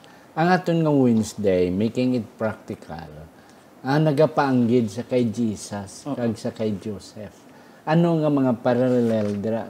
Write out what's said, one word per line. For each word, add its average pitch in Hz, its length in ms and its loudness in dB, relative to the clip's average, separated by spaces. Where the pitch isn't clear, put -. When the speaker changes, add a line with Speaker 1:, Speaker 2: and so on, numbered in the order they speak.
Speaker 1:
Ang 160 160 2
aton 170 280 2
nga 156 140 2
Wednesday, 110 760 2
making 113 460 0
it 113 240 -4
practical, 92 720 -8
ang 139 220 2
nagapaanggid 135 840 2
sa 101 140 -8
kay 123 260 0
Jesus, 104 800 -6
Speaker 2:
Oo. 143 80 -6
Speaker 1:
kag 120 220 -2
sa - 160 -8
kay 110 260 -4
Joseph. 101 560 -12
Ano 170 320 2
nga 151 140 0
mga 135 260 2
parallel 120 800 0
dira, 107 340 -4